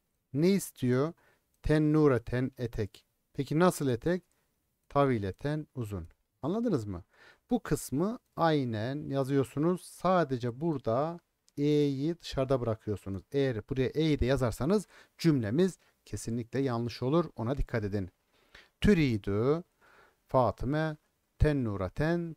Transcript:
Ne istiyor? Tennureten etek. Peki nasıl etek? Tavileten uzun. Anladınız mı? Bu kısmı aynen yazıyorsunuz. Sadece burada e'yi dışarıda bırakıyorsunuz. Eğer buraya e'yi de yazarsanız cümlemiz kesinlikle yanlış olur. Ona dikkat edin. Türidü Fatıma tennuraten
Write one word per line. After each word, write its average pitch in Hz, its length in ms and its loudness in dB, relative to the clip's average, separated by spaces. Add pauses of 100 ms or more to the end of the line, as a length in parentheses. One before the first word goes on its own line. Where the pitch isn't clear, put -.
(320)
Ne 156 180 2
istiyor? 143 600 0 (500)
Tennureten 151 960 2
etek. - 480 -6 (260)
Peki 147 260 -4
nasıl 170 300 2
etek? 160 340 -2 (680)
Tavileten 139 840 0
uzun. 101 340 -8 (340)
Anladınız 180 420 0
mı? 92 200 -8 (460)
Bu 240 120 0
kısmı 165 560 -2 (180)
aynen 143 720 0
yazıyorsunuz. 139 760 0
Sadece 131 800 -2
burada 151 600 -2 (360)
e'yi 147 640 0
dışarıda 131 400 -2
bırakıyorsunuz. 104 600 -4 (100)
Eğer 131 360 -2
buraya 127 200 0
e'yi 151 320 0
de 117 60 2
yazarsanız 135 600 0 (320)
cümlemiz 151 600 2 (260)
kesinlikle 117 560 -6
yanlış 120 420 -2
olur. 151 340 0
Ona 117 200 -2
dikkat 113 280 -2
edin. 98 260 -2 (680)
Türidü 135 840 2 (640)
Fatıma 135 720 0 (420)
tennuraten 147 1000 0